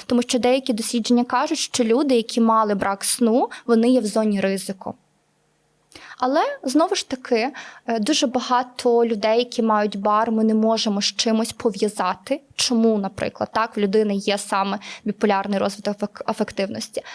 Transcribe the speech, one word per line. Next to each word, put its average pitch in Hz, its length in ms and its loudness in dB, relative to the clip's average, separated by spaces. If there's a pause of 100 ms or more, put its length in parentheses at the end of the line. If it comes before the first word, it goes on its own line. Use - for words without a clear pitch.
Тому 240 160 2
що 247 160 -2
деякі 254 340 2
дослідження 240 520 0
кажуть, 285 340 -2
що - 260 -2
люди, 262 300 2
які 226 260 0
мали 220 340 4
брак 196 300 -2
сну, 247 440 2 (180)
вони 233 220 4
є 254 120 4
в 208 60 -4
зоні 208 340 0
ризику. 190 540 -4 (1200)
Але, 269 220 0 (220)
знову 320 320 2
ж - 140 -6
таки, 254 420 -2 (360)
е, 226 120 -2
дуже 294 280 2
багато 247 800 0
людей, 220 340 2
які 247 240 -2
мають 214 340 2
бар, 214 340 2
ми 220 140 2
не 220 100 4
можемо 220 480 2
з - 20 -4
чимось 226 480 0
пов'язати. 208 880 -2 (140)
Чому, 226 440 2
наприклад, - 540 -4
так, 226 240 -2
в 208 40 -2
людини 208 360 2
є 202 220 -2
саме 196 400 -2 (260)
біполярний 202 540 0
розвиток 202 360 -2
афек-, - 320 -8
афективності. 214 760 -6 (120)